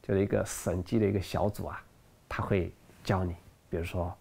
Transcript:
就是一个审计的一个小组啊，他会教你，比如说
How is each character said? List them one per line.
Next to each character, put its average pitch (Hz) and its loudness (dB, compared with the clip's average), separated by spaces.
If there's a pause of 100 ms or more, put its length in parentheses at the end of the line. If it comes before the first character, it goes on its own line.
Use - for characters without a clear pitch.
就 - 0
是 95 4
一 101 2
个 98 0
审 90 -4
计 117 0
的 107 4
一 98 4
个 101 2
小 87 0
组 - -8
啊， 82 -10 (480)
他 - 2
会 - 2 (320)
教 92 2
你， 87 -2 (360)
比 90 -4
如 82 -2
说 85 -4